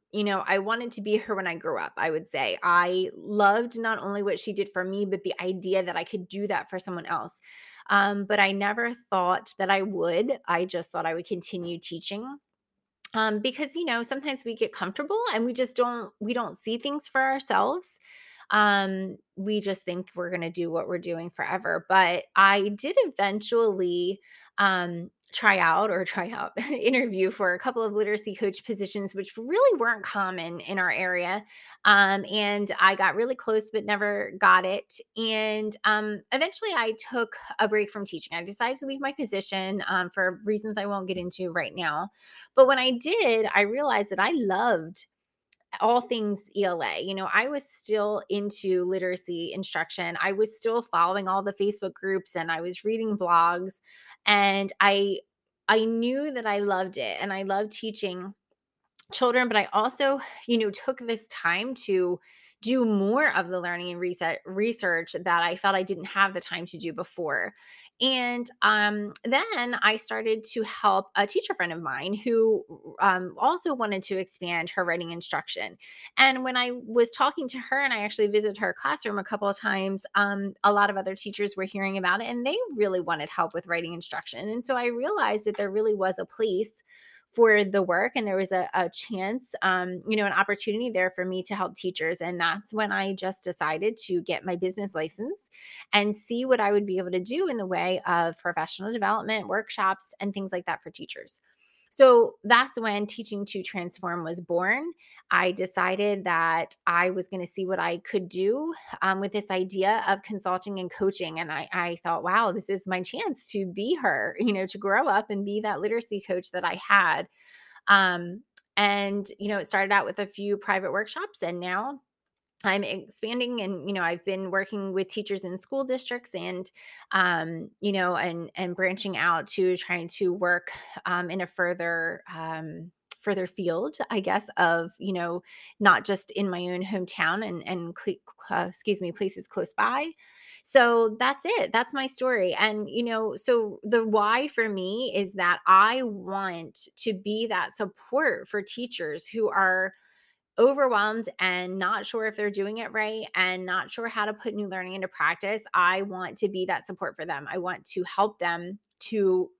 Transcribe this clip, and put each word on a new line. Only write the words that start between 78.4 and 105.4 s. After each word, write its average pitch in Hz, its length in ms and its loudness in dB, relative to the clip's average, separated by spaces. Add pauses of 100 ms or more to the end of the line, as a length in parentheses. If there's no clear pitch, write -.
her 190 140 -2
classroom 208 460 -4
a 190 60 -8
couple 202 240 -2
of 196 100 -4
times, 196 440 -2 (120)
um, 202 380 0 (100)
a 202 80 6
lot 202 180 6
of 196 60 -2
other 190 200 -4
teachers 202 420 -6
were 190 80 -2
hearing 196 320 -4
about 185 240 2
it, 233 80 -6
and 240 160 -4
they 294 100 0 (220)
really 190 240 2
wanted 160 260 -2
help 165 260 -2
with 175 140 -8
writing 170 260 -4
instruction. - 540 -10
And 233 180 -6
so 262 120 0
I 240 80 -2
realized 240 580 0
that 208 140 -2
there 202 120 -2
really 214 260 2
was 190 220 0
a 185 80 -6
place 214 560 -2 (500)
for 220 320 8
the 196 180 2
work, 185 340 2
and 220 120 0
there 190 80 0
was 190 160 0
a, 185 240 0
a 175 160 2
chance, 214 720 -6
um, 180 440 0
you 214 80 0
know, 208 120 2
an 196 40 0
opportunity 208 600 0
there 185 180 2
for 185 160 -4
me 185 160 -4
to 202 140 -6
help 185 200 -4
teachers. 175 460 -4
And 175 180 -4
that's 170 320 -2
when 214 200 -2
I 196 240 -2
just 190 280 -6
decided 175 600 -2
to 175 160 -2
get - 240 -4
my 180 100 -2
business 190 380 -4
license 202 560 -6 (420)
and 208 240 2
see 240 300 -4
what 254 140 4
I 202 120 4
would 208 140 4
be 185 140 -2
able 180 100 -6
to 185 100 0
do 269 280 -2
in 262 100 -2
the 202 80 -4
way 180 400 -2
of 170 320 0
professional 180 560 -4
development, 214 540 0
workshops, 190 720 -2
and 202 120 -4
things 196 200 -6
like 180 160 -4
that - 160 -4
for 165 80 -14
teachers. - 500 -14 (480)
So 247 540 8
that's 240 360 4
when 208 260 0
Teaching 208 400 -8
to 202 160 -6
Transform 175 640 -6
was 170 180 -6
born. 202 520 0 (360)
I 180 220 4